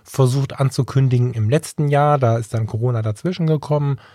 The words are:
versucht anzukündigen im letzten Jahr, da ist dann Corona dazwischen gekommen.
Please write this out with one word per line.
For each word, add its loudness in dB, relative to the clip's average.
versucht 0
anzukündigen 0
im 0
letzten 0
Jahr, 2
da 2
ist -6
dann -2
Corona -2
dazwischen -2
gekommen. 0